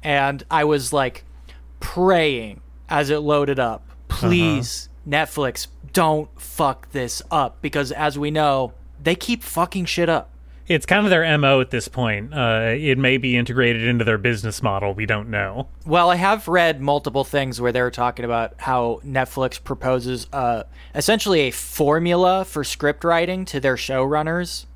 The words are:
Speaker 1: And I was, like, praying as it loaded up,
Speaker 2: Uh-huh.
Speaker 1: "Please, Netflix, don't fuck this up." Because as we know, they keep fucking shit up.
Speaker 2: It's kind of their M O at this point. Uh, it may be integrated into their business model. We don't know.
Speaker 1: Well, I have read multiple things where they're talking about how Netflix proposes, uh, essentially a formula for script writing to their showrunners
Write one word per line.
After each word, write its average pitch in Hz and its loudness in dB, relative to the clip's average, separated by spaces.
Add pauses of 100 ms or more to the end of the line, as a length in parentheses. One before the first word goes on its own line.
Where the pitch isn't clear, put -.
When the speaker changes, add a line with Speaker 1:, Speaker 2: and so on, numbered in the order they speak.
Speaker 1:
And 139 0
I 147 2
was, 143 0
like, 135 -2 (560)
praying 156 0 (280)
as 147 0
it 151 2
loaded 143 2
up, 117 -2 (260)
Speaker 2:
Uh-huh. - -2
Speaker 1:
"Please, 160 0 (180)
Netflix, 147 -2 (260)
don't 156 2 (100)
fuck - -4
this 123 -6 (100)
up." 143 0
Because 143 -2
as 151 -2
we 147 -2
know, 139 0 (280)
they 160 2
keep 233 -4
fucking 180 -2
shit 170 0
up. 160 0 (380)
Speaker 2:
It's 160 0
kind 208 4
of 202 4
their 165 6
M 151 4
O 135 6
at 127 0
this 117 -4
point. 113 -2
Uh, 113 2
it 143 2
may 131 4
be 123 0
integrated 120 2
into 117 2
their 110 2
business 107 -2
model. 101 0
We 107 -4
don't 107 -2
know. 104 -4 (180)
Speaker 1:
Well, 170 4
I 175 4
have 196 0
read 165 2
multiple 139 0
things 131 -4
where 120 0
they're 123 0
talking 120 -4
about 117 -2
how 120 -2
Netflix 131 -4
proposes, 127 -4
uh, 120 -2 (320)
essentially 196 2
a 127 2
formula 175 2
for 147 -6
script 147 -2
writing 175 0
to 143 -6
their 131 2
showrunners 151 -2 (100)